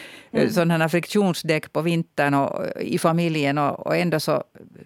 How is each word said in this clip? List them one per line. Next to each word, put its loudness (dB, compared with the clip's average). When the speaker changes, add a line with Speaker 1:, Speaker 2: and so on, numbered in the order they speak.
Speaker 1:
Mm. 2
Speaker 2:
sådana 2
här 2
friktionsdäck 0
på 0
vintern 0
och, 0
i -4
familjen 2
och, -2
och 0
ändå 0
så, -2